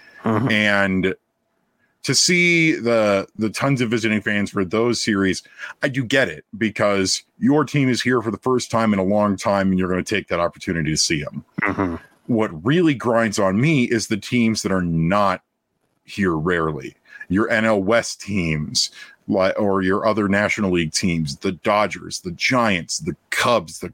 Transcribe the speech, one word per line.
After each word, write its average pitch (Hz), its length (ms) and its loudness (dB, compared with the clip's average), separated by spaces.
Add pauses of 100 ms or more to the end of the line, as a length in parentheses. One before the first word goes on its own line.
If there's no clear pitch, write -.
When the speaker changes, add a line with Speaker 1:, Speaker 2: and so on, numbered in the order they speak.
(240)
Speaker 1:
Mm-hmm. 113 280 0
Speaker 2:
And 98 640 2 (880)
to 139 100 0
see 170 600 4
the, 107 540 2 (120)
the 110 100 0
tons 135 320 0
of 120 80 0
visiting 107 320 0
fans 104 300 -2
for 101 120 -2
those 110 380 0
series, 98 400 0 (400)
I 147 60 0
do 131 180 -4
get 127 240 2
it, 76 160 -12 (140)
because 101 640 0 (160)
your 143 260 2
team 135 240 0
is 117 140 -2
here 123 180 2
for 110 80 -4
the 98 80 -4
first 127 320 -2
time 113 240 2
in 98 60 2
a 95 40 2
long 104 320 2
time, 98 360 0
and 92 80 2
you're 92 100 0
gonna 90 140 0
take 98 240 -4
that 87 120 -2
opportunity 82 520 -2
to 76 60 -2
see 76 260 0
'em. - 200 -10 (200)
Speaker 1:
Mm-hmm. 95 320 -2 (320)
Speaker 2:
What 104 360 -2
really 156 300 4
grinds 113 460 -2
on 98 200 2
me 139 260 2
is 113 200 -2
the 110 120 -2
teams 113 440 0
that 101 100 -2
are 92 120 0
not 87 580 0 (640)
here 90 320 -2
rarely. 78 580 -2 (360)
Your 101 200 0
N 110 160 0
L 107 180 2
West 110 380 0
teams, 82 680 -2 (380)
li-, 95 300 2
or 98 240 2
your 95 260 2
other 104 220 2
National 101 420 2
League 85 220 0
teams, 80 420 -2
the 98 160 -4
Dodgers, 98 720 -2
the 90 100 -10
Giants, 104 680 0
the - 180 -6 (140)
Cubs, 110 480 -2
the 87 140 -12